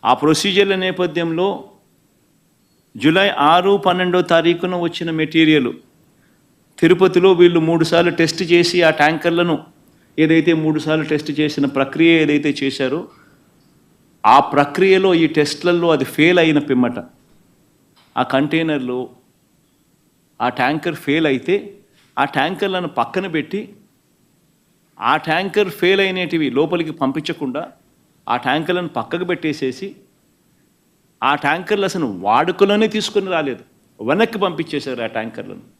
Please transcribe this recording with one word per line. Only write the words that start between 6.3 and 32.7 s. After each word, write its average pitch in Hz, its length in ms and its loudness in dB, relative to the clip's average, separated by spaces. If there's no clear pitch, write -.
తిరుపతిలో 180 500 4
వీళ్ళు 175 280 6
మూడు 165 220 2
సార్లు 170 300 2
టెస్ట్ 160 220 0
చేసి 170 240 2
ఆ - 20 6
ట్యాంకర్లను 170 560 0
ఏదైతే 160 340 4
మూడు 156 220 0
సార్లు 156 280 0
టెస్ట్ 151 180 -4
చేసిన 147 260 0
ప్రక్రియ 151 340 2
ఏదైతే 147 280 0
చేశారో 135 400 -4
ఆ 113 120 8
ప్రక్రియలో 190 560 2
ఈ 156 40 2
టెస్ట్లలో 170 580 0
అది 135 180 -2
ఫెయిల్ 175 300 4
అయిన 151 160 2
పిమ్మట 123 280 0
ఆ 123 80 -2
కంటైనర్లో 143 640 -2
ఆ 120 80 0
ట్యాంకర్ 147 440 -2
ఫెయిల్ 156 280 0
అయితే 170 240 -2
ఆ 131 80 0
ట్యాంకర్లను 180 540 -4
పక్కన 185 260 -4
పెట్టి 185 240 -6
ఆ 123 160 0
ట్యాంకర్ 185 520 -2
ఫెయిల్ 196 260 2
అయినటివి 180 420 -2
లోపలికి 165 420 -2
పంపించకుండా 147 640 -6
ఆ 120 100 -2
ట్యాంకర్లను 165 500 -2
పక్కకు 160 320 -6
పెట్టేసేసి 156 600 -6
ఆ 127 80 2
ట్యాంకర్లు 185 460 -2
అసలు 160 160 -4
వాడుకలోనే 180 680 2